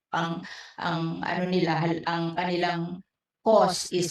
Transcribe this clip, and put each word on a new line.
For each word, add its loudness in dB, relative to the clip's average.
ang, -2
ang, -2
ano -2
nila, 2
hal-, 0
ang -2
kanilang -2
cost 4
is 2